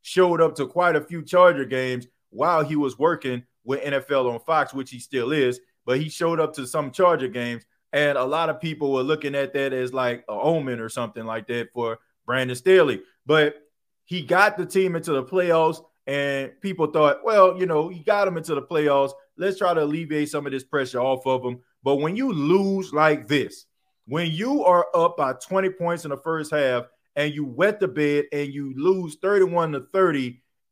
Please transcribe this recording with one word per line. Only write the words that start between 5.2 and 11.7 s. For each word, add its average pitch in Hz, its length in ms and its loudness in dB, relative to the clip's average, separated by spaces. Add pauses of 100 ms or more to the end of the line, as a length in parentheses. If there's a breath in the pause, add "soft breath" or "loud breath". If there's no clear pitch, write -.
is, 127 280 0 (240)
but 131 160 0
he 156 100 -4
showed 165 300 -2
up 156 140 0
to 127 140 -10
some 147 240 -4
Charger 165 360 2
games. 120 360 -8 (280)
And 143 280 2
a 127 60 0
lot 160 240 0
of 156 120 -6
people 147 300 -4
were 131 120 0
looking 143 300 -2
at 139 200 -4
that 139 200 -2
as, 127 200 -4
like, 123 340 -2
an 107 140 -6
omen 135 380 0
or 113 100 -8
something 113 360 -8
like 113 220 -8
that 120 240 -6